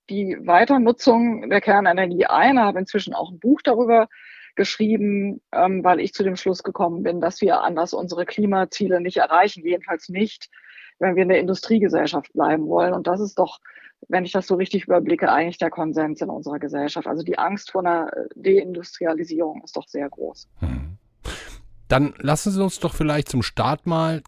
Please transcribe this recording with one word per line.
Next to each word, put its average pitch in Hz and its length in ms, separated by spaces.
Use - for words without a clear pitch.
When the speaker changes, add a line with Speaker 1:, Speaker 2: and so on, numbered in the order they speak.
Speaker 1:
die 196 340
Weiternutzung 233 1080
der 202 100
Kernenergie 185 640
ein, 240 320
habe 202 220
inzwischen 190 340
auch 175 180
ein 175 60
Buch 262 260
darüber 233 440
geschrieben, 202 880
ähm, 185 320
weil 180 160
ich - 140
zu - 100
dem 190 120
Schluss 185 260
gekommen 170 400
bin, 175 180
dass 170 220
wir 180 200
anders 170 300
unsere 175 320
Klimaziele 190 800
nicht 180 160
erreichen, 170 480
jedenfalls 175 440
nicht, 196 420
wenn 180 160
wir 185 80
in 180 60
der 185 100
Industriegesellschaft 175 960
bleiben 156 340
wollen. 170 260
Und 180 140
das 180 120
ist 202 200
doch, 180 180
wenn 180 160
ich 175 60
das 190 140
so - 80
richtig 185 300
überblicke, 170 480
eigentlich 165 260
der 165 140
Konsens 156 500
in 160 80
unserer 147 300
Gesellschaft. 147 480
Also 160 160
die 170 160
Angst 196 320
vor 190 100
einer 170 300
Deindustrialisierung 170 1300
ist - 120
doch 147 120
sehr 143 200
groß. - 400
Speaker 2:
Hm. 73 400
Dann 139 280
lassen 147 340
Sie 190 120
uns 190 160
doch - 160
vielleicht 151 340
zum 120 140
Start - 420
mal 160 420